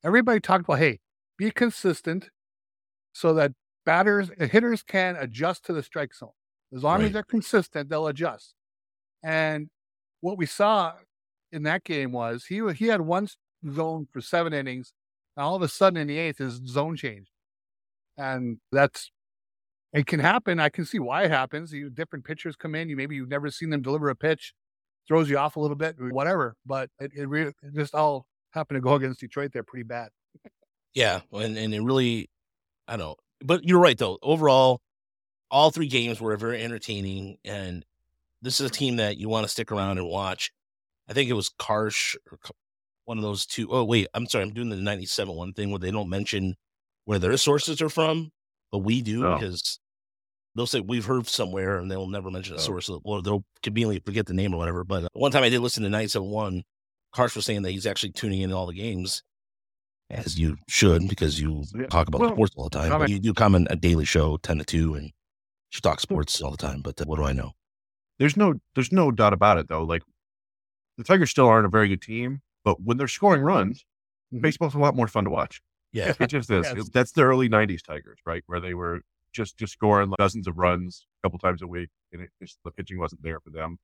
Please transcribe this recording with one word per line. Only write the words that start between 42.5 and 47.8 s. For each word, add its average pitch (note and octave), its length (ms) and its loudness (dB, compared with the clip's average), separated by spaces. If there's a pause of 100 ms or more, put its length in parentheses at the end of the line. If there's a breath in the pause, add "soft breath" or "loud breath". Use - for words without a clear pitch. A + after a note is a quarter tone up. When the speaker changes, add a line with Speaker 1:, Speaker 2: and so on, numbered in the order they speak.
Speaker 3:
one A#2 140 -8
of G#2+ 60 -4
those G2+ 220 -4
two. - 260 -6
Oh, B2+ 120 2
wait, G#2+ 300 4
I'm A#2+ 120 -4
sorry. G#2+ 200 -2
I'm G#2 80 -10
doing A#2 160 -6
the G2+ 80 -6
ninety-seven F#2+ 580 -4
one F2+ 180 -8
thing G#2 160 -4
where G2+ 100 -4
they F#2 120 -4
don't G#2 180 -4
mention F#2+ 460 -4 (480)
where G#2 160 0
their A2+ 180 2
sources D3 440 0